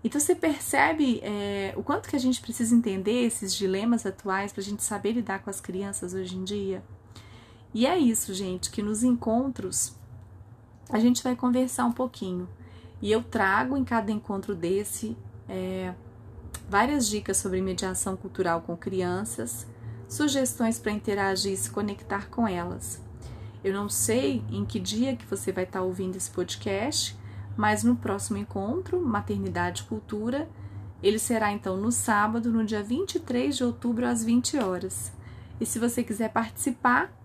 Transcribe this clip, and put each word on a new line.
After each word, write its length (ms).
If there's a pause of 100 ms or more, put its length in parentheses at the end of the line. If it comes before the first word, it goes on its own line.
Então, 160
você 160
percebe, 840
é, 560
o 60
quanto 260
que 60
a 40
gente 220
precisa 360
entender 480
esses 280
dilemas 540
atuais 460
pra 100
gente 220
saber 280
lidar 280
com 100
as 100
crianças 540
hoje 220
em 80
dia? 400 (880)
E 120
é 120
isso, 340
gente, 380
que 120
nos 200
encontros 920 (920)
a 100
gente 240
vai 100
conversar 520
um 60
pouquinho. 560 (540)
E 80
eu 100
trago 560
em 60
cada 300
encontro 420
desse, 600 (320)
é, 440 (760)
várias 400
dicas 300
sobre 220
mediação 560
cultural 440
com 160
crianças, 920 (420)
sugestões 680
pra 140
interagir 600
e 40
se 120
conectar 600
com 180
elas. 560 (600)
Eu 100
não 140
sei 640
em 120
que 140
dia 380
que 100
você 240
vai 160
tá 160
ouvindo 320
esse 160
podcast, 880 (400)
mas 240
no 140
próximo 400
encontro, 640
Maternidade 800
e 60
Cultura, 600 (560)
ele 160
será 320
então 280
no 120
sábado, 640
no 140
dia 160
vinte 320
e 40
três 380
de 80
outubro, 420
às 160
vinte 360
horas. 520 (480)
E 60
se 140
você 260
quiser 260
participar 800 (140)